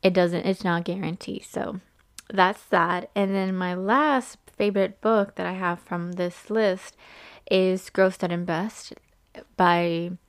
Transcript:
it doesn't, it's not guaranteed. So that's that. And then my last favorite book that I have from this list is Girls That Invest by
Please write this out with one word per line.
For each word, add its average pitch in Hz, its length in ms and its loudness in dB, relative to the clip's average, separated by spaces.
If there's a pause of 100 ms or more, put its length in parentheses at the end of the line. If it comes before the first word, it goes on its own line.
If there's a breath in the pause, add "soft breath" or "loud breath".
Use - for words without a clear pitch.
it 190 100 4
doesn't, 175 320 2
it's 190 180 -2
not 175 220 0
guaranteed. 180 580 -8
So - 360 -6 (520)
that's 190 340 2
that. 180 500 0
And 196 180 0
then 190 240 -2
my 180 160 -2
last 247 640 0 (180)
favorite 202 460 0
book 214 360 2
that 180 100 -4
I 180 60 -4
have 180 260 -4
from 175 320 -6
this 175 400 -6
list 208 440 0 (540 loud breath)
is 185 400 2
Girls 190 280 2
That 175 140 -2
Invest 175 600 -6 (640)
by 175 540 2 (180)